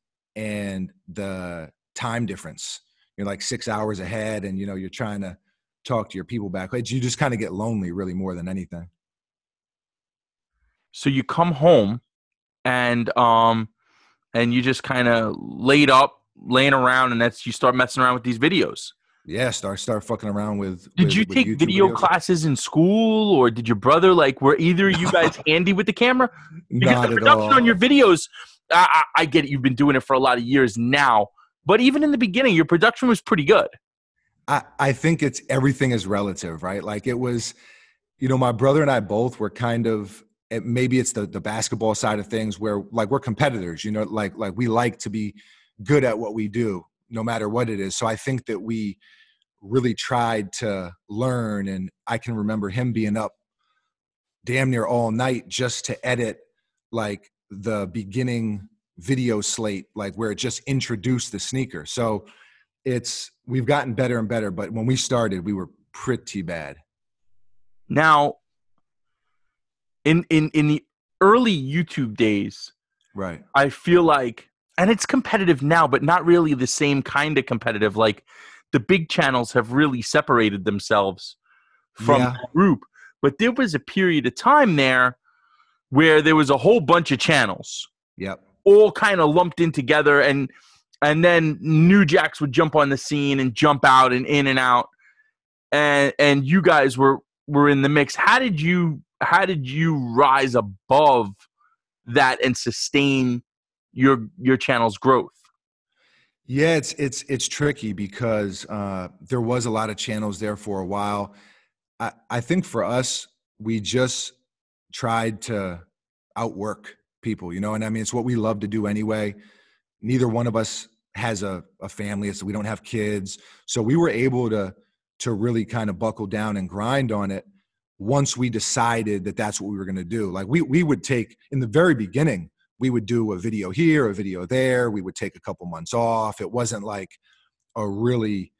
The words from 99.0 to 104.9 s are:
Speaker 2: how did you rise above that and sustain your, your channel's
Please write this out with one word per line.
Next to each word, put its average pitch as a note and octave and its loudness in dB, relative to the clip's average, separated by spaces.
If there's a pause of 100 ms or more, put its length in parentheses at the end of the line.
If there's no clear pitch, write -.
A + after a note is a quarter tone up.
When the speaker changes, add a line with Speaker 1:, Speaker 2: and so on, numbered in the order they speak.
Speaker 2:
how F#3 2
did D#3 -4
you D#3+ 0 (180)
rise C3+ 4
above A#2+ 2 (720)
that B2+ 2
and B2+ 2
sustain C3 -2 (500)
your, B2+ 2 (100)
your B2+ 2
channel's A#2 0